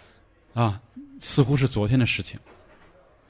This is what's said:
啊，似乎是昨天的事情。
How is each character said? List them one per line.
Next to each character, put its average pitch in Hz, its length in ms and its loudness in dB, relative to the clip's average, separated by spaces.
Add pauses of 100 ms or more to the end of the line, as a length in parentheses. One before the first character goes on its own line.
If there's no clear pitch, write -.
(540)
啊， 113 260 0 (400)
似 - 220 2
乎 135 160 2
是 131 100 2
昨 104 200 -2
天 123 100 2
的 120 80 2
事 - 160 -2
情。 - 180 -12 (920)